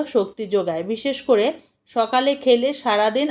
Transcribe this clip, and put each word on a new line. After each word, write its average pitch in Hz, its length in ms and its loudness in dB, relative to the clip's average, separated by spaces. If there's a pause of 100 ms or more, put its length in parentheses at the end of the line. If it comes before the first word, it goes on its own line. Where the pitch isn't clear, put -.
শক্তি 214 420 -2
যোগায়, 175 360 -2
বিশেষ 226 380 -4
করে 220 240 2 (440)
সকালে 254 460 0
খেলে 254 380 2
সারাদিন 220 580 0